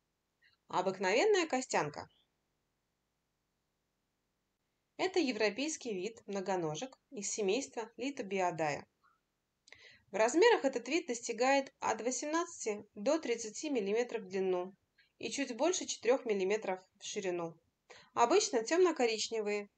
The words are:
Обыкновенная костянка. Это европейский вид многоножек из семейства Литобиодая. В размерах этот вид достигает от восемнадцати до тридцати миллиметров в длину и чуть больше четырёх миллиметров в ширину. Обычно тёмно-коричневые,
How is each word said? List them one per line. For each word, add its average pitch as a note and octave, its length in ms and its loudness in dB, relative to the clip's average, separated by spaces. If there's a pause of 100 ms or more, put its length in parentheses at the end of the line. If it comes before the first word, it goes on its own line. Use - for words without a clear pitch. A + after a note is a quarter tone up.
(680)
Обыкновенная G3+ 800 2
костянка. F#3 640 -2 (3000)
Это F#4 240 2
европейский A#3+ 760 0
вид F#3 320 -6
многоножек F#3+ 720 -4 (120)
из G#3 200 -8
семейства G#3+ 640 -2
Литобиодая. F#3 920 -2 (1200)
В G3 60 -8
размерах D#4+ 480 6
этот C4 240 -2
вид E4+ 180 0
достигает B3+ 720 0
от A3 240 -2
восемнадцати C4 800 -4 (100)
до C4 240 0
тридцати A#3 520 -6
миллиметров A#3 540 0
в F#3 40 -14
длину F#3 460 0 (440)
и - 120 -6
чуть B3 260 -4
больше D#4+ 300 0
четырёх C4 400 0
миллиметров G3 540 0 (180)
в - 60 -20
ширину. F3 500 -4 (580)
Обычно B3+ 520 4
тёмно-коричневые, A3+ 1120 2